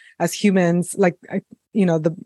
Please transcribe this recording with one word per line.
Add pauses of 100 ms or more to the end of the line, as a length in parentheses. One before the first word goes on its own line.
(180)
as
humans,
like, (160)
I, (300)
you
know,
the, (120)